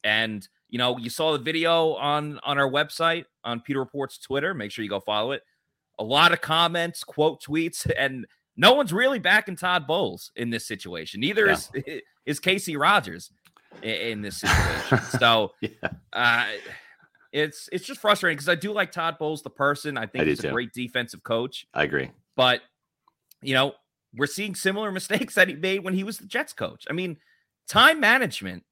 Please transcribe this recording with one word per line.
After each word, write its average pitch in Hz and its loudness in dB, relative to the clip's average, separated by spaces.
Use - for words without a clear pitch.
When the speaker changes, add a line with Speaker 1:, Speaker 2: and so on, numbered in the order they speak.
Speaker 1:
And, 107 -2
you 120 -8
know, 123 0
you 120 -8
saw 156 0
the 147 0
video 165 2
on, 147 -2
on 143 0
our 139 4
website, 165 0
on 117 -4
Peter 135 -4
Report's 131 -6
Twitter. 139 -2
Make 104 -8
sure 113 -8
you 104 -6
go 98 -2
follow 107 0
it. - -8
A 107 -2
lot 139 8
of 170 0
comments, 170 0
quote 151 0
tweets, 165 -2
and 131 -2
no 185 8
one's 254 2
really 240 2
backing 185 2
Todd 180 0
Bowles 143 -2
in 120 -4
this 117 -4
situation. 90 -10
Neither 185 2
Speaker 2:
Yeah. - 6
Speaker 1:
is, - -4
<laughs> - -18
is 143 -2
Casey 185 -2
Rogers 147 2
i-, 110 -6
in 107 -4
this 98 -8
situation. - 2
Speaker 2:
<laughs> - -2
Speaker 1:
So, 113 6
Speaker 2:
Yeah. 107 -6
Speaker 1:
uh, 120 4
it's, 151 -4
it's 180 -4
just 262 -12
frustrating 190 2
'cause 143 -4
I 175 4
do 180 -4
like 208 -2
Todd 165 -2
Bowles, 151 -4
the - -12
person. 143 0
I 110 -4
think - -4
Speaker 2:
I - 4
do - 4
Speaker 1:
he's 73 0
a - -6
Speaker 2:
too. 69 -2
Speaker 1:
great 120 -4
defensive 120 -6
coach. 117 -4
Speaker 2:
I 76 2
agree. 71 -2
Speaker 1:
But, 127 4
you 135 -4
know, 135 4
we're 139 0
seeing 190 -6
similar 202 -2
<laughs> - -8
mistakes 185 -2
that 175 6
he 139 -8
made 185 -2
when 185 -2
he 190 0
was 208 -8
the - -18
Jets 254 -4
coach. - -8
I - -4
mean, 175 -6
time 302 4
management. 220 0